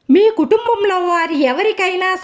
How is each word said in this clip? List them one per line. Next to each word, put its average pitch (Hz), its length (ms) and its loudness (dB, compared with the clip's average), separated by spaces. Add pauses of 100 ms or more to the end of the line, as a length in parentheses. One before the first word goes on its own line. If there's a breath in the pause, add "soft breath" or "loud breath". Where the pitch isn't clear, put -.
మీ 349 160 6 (160)
కుటుంబంలో 415 580 0 (140)
వారి 330 260 -2 (140)
ఎవరికైనా 370 580 -2 (140)